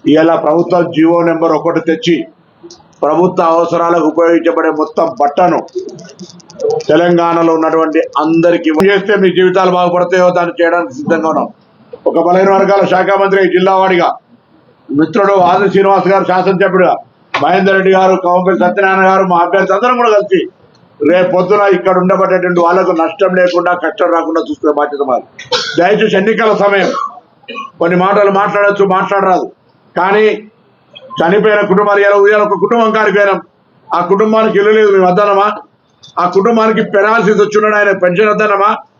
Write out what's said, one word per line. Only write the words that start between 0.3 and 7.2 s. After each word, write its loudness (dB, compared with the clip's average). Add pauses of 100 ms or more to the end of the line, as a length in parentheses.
ప్రభుత్వం 0 (140)
జీవో 2 (120)
నెంబర్ 0
ఒకటి -2
తెచ్చి -2 (840)
ప్రభుత్వ 0 (120)
అవసరాలకు 0
ఉపయోగించబడే 0
మొత్తం -2 (140)
బట్టను 0 (1300)
తెలంగాణలో 2